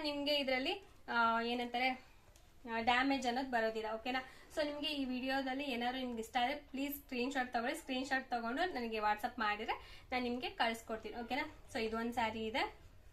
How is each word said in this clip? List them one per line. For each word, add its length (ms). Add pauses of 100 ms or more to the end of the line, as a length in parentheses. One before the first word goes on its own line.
ನಿಮ್ಗೆ 340
ಇದ್ರಲ್ಲಿ, 520 (200)
ಆ, 340
ಏನಂತಾರೆ, 480 (800)
ಆ, 80
ಡ್ಯಾಮೇಜ್ 460
ಅನ್ನೋದು 240
ಬರೋದಿಲ್ಲ, 440
ಓಕೆನಾ? 280 (320)
So 120
ನಿಮ್ಗೆ 220
ಈ 160
ವಿಡಿಯೋದಲ್ಲಿ 600
ಏನಾದ್ರು 340
ನಿಮ್ಗೆ 240
ಇಷ್ಟ 140
ಆದ್ರೆ 200
ಪ್ಲೀಸ್ 400
ಸ್ಕ್ರೀನ್ 360
ಶಾಟ್ 200
ತಗೊಳ್ಳಿ. 240
ಸ್ಕ್ರೀನ್ 300
ಶಾಟ್ 240
ತಗೊಂಡು 440
ನನಗೆ 240
WhatsApp 420
ಮಾಡಿದ್ರೆ 320 (400)
ನಾನು 100
ನಿಮ್ಗೆ 280
ಕಳ್ಸ್ಕೊಡ್ತೀನಿ, 720
ಓಕೆನಾ? 340 (160)
So 60
ಇದೊಂದ್ 360
ಸ್ಯಾರಿ 320
ಇದೆ. 160 (500)